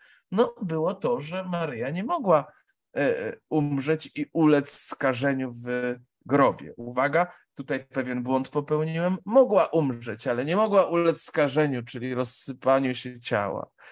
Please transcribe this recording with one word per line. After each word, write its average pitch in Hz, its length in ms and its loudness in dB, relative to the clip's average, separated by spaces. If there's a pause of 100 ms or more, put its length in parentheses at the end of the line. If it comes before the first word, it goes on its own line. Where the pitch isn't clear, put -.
(300)
no, 208 320 2
było 165 320 -2
to, 135 260 -2
że 175 240 -8
Maryja 147 460 -4
nie 180 140 -4
mogła, 226 480 2 (440)
e, 127 400 0 (120)
umrzeć 147 640 -2
i 147 180 -6
ulec 151 380 4
skażeniu 131 800 -2
w 123 440 -4 (320)
grobie. 123 480 2
Uwaga, 139 560 0 (220)
tutaj 131 300 -6
pewien 127 380 -4
błąd 131 260 0
popełniłem. 160 760 -2
Mogła 208 420 4
umrzeć, 120 600 -2
ale 123 180 0
nie 165 120 0
mogła 202 300 4
ulec 170 360 2
skażeniu, 143 600 0
czyli 123 320 -6
rozsypaniu 127 800 0
się 123 260 -10
ciała, 104 460 -2 (260)